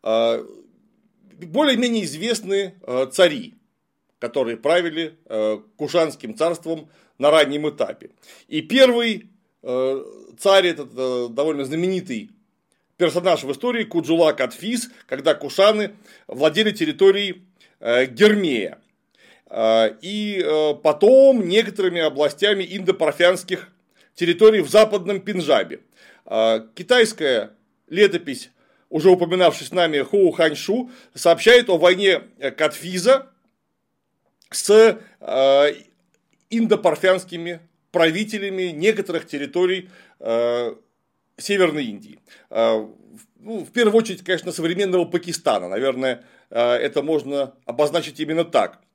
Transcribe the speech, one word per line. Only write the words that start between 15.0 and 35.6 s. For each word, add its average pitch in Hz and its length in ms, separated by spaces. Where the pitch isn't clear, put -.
когда 139 280
кушаны 202 600
владели 156 420
территорией, 190 720
э, 120 260
Гермея. 131 720
Э, 113 520
и, 208 420
э, 151 300
потом 170 720
некоторыми 185 520
областями 156 640
индо-парфянских 180 1080
территорий 185 460
в 147 80
западном 202 520
Пенджабе. 143 600
Э, 110 340
китайская 165 760
летопись, 165 600
уже 156 220
упоминавшись 175 640
нами, 160 300
Хоу 190 280
Ханьшу, 185 600
сообщает 220 560
о 170 80
войне, 180 440
э, 135 140
Кадфиза 185 800
с, 220 480
э, 139 540